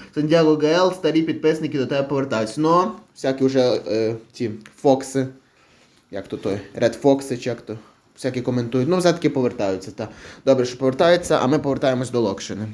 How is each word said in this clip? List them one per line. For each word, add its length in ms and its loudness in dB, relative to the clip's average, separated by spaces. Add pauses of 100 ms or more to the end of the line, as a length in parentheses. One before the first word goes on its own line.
(160)
Сантьяго 400 4
Г 120 0
Л, 260 4
старі 280 0
підписники 560 0
до 80 0
тебе 220 -2
повертаються. 540 -2
Ну, 300 4 (240)
всякі 300 -2
вже, 420 2
е, 280 0 (160)
ті 200 -6 (240)
Фокси, 520 2 (840)
як 160 -12
то 100 -10
той, 220 -4 (160)
Ред 200 0
Фокси, 420 2
чи 120 -6
як 120 -8
то, 160 -12 (380)
всякі 260 -4
коментують. 480 0
Ну, 80 2
все-таки 320 2
повертаються, 600 -2
та. 160 -10 (380)
Добре, 200 4
що 120 -8
повертаються, 640 2
а 60 2
ми 120 2
повертаємось 500 -2
до 120 -2
Локшини, 520 -4